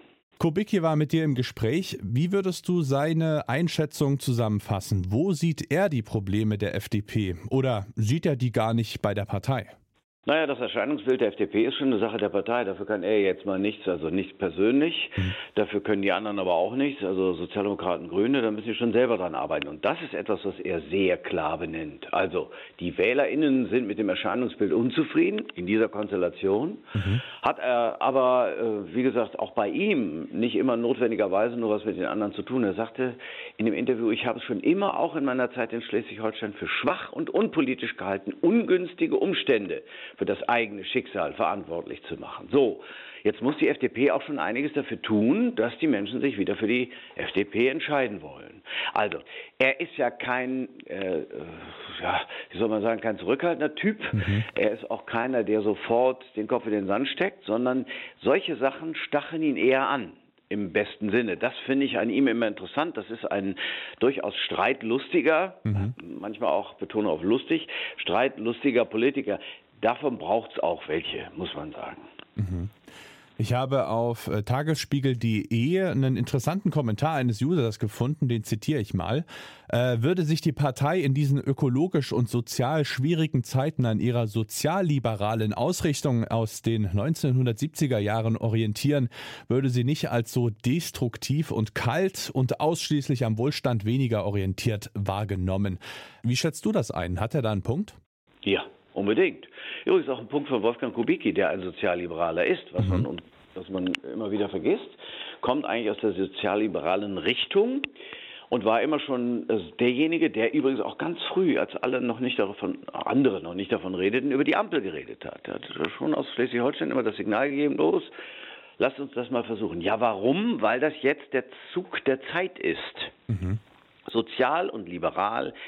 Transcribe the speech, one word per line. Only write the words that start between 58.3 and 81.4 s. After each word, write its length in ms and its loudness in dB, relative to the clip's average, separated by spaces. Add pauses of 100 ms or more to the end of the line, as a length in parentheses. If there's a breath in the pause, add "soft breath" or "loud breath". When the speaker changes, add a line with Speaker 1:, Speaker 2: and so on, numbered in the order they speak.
Speaker 2:
Sachen 400 -2
stacheln 480 -2
ihn 140 2
eher 320 6
an. 240 -2 (360)
Im 240 -2
besten 380 0
Sinne. 260 2
Das 180 -2 (120)
finde 200 2
ich 120 -2
an 120 2
ihm 180 4
immer 180 2
interessant. 500 -4
Das 140 -8
ist 220 -6
ein 240 -2 (420 loud breath)
durchaus 380 2
streitlustiger, 1300 0
Speaker 1:
Mhm. 300 0 (260)
Speaker 2:
manchmal 300 -4
auch, 240 -2
betone 340 -2
auf 160 0
lustig, 420 0 (300 loud breath)
streitlustiger 880 2
Politiker. 560 0 (400 loud breath)
Davon 360 0
braucht's 440 -2
auch 260 -2
welche, 500 -4
muss 180 -6
man 180 -10
sagen. 280 -12 (360)
Speaker 1:
Mhm. 340 -4 (640 loud breath)
Ich 160 0
habe 360 2
auf, 400 0
äh, 160 0
tagesspiegel 720 0
punkt 100 -2
D 260 2
E 320 2
einen 340 2
interessanten 540 0
Kommentar 460 0
eines 260 0
Users 380 2
gefunden, 480 0
den 160 0
zitiere 360 0
ich 140 -2
mal. 300 0 (440 loud breath)
Äh, 340 2
"Würde 200 2
sich 180 2
die 120 2
Partei 480 2
in 120 2
diesen 260 4
ökologisch 720 2